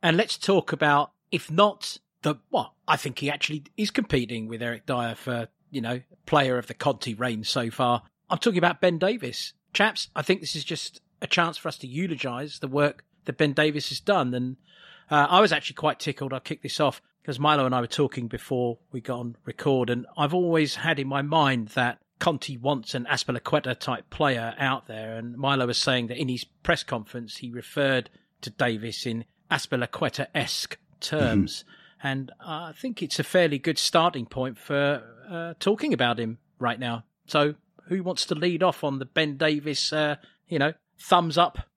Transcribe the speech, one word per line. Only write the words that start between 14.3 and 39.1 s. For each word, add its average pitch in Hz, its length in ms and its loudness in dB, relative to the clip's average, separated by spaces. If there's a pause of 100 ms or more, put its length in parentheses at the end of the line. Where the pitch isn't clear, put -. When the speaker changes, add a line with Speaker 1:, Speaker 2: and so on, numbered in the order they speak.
Speaker 1:
And, 127 220 -4 (520)
uh, 143 220 6
I 180 100 8
was 208 120 6
actually 147 220 -2
quite - 260 -2
tickled. 139 320 -6
I'll 135 80 -6
kick - 220 -10
this - 180 -6
off 143 200 2 (240)
'cause 131 140 -6
Milo 147 260 4
and 127 100 2
I 123 60 2
were 120 60 -2
talking 131 400 0
before 120 520 -4 (120)
we 131 100 -8
got 123 200 -6
on 120 240 -8
record, 131 440 2
and 123 180 -2 (100)
I've 147 180 2
always 165 420 2
had 156 220 0
in 135 80 -4
my 139 160 -2
mind 139 460 2
that 120 320 0 (180)
Conte 147 380 0
wants 127 380 -2
an 123 120 -4
Azpilicueta 127 720 -2
type - 320 -6
player 117 480 0
out 135 300 -2
there. 110 280 -10
And 117 200 -10
Milo 135 320 2
was 120 100 0
saying 123 300 0
that 117 100 -8
in 139 100 -2
his 127 160 -4
press - 380 -2
conference, 117 540 -8
he 123 140 -12
referred 127 600 -2 (300)
to - 100 -10
Davies 113 560 -2
in 117 180 -4 (260)
Azpilicueta-esque - 1300 -2 (220)
terms. 120 640 0
Speaker 2:
Mm-hmm. - 440 -14
Speaker 1:
And 135 320 -4
I 160 320 -10
think 247 300 -8
it's - 160 -4
a 147 60 0
fairly 165 340 2
good 151 200 -2
starting 160 460 2
point 127 320 -6
for, 143 460 0 (260)
uh, 170 320 -8
talking 220 320 2
about 120 260 2
him 117 200 -4 (200)
right 120 200 -2
now. 120 260 -6 (220)
So 147 300 2 (320)
who 185 140 -2
wants 175 240 -2
to - 80 -2
lead 165 280 0
off 180 200 2
on 135 160 -2
the 131 60 -6
Ben 151 320 -2